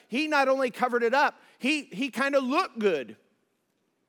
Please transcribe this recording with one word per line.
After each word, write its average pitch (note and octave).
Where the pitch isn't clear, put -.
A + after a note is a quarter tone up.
He D4+
not C#4+
only C4+
covered A#3+
it A3+
up, C4+
he, D4
he A#3+
kinda C#4
looked C#4
good. C#3+